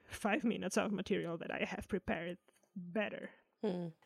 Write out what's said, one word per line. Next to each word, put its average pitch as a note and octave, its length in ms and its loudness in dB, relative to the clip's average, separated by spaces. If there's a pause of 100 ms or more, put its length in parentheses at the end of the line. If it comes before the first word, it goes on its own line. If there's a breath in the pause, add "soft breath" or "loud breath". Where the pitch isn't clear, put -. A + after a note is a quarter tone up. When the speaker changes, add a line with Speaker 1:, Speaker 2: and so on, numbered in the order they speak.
Speaker 1:
five A3 360 0
minutes F#3+ 340 2
of G#3+ 140 4
material F3 460 0
that - 120 -6
I - 140 0
have G3 240 -4
prepared F3 500 -2 (360)
better. F3+ 560 -2 (320)
Speaker 2:
Hmm. F3+ 260 0 (180)